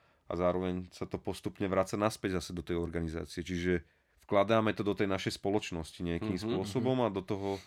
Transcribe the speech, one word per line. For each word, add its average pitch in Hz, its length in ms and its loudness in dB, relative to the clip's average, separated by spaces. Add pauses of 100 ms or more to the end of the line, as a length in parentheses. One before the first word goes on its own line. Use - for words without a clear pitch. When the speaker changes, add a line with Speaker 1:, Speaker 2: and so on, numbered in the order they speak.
(260)
Speaker 1:
a - 100 -6
zároveň 90 560 0
sa - 140 -8
to 90 120 -6
postupne - 480 -4
vracia 95 320 2
naspäť 104 400 0
zase 85 140 -6
do 85 100 -6
tej 85 160 -2
organizácie. 82 640 -4
Čiže 87 400 0 (400)
vkladáme 107 500 6
to 101 120 -4
do 98 100 2
tej 98 140 2
našej 95 280 0
spoločnosti 98 600 -2
nejakým 90 400 -2
Speaker 2:
Mhm, 98 80 -6
Speaker 1:
spôsobom 120 540 0
Speaker 2:
mhm. 120 60 4
Speaker 1:
a 110 40 2
do 95 140 -2
toho 98 260 -2 (180)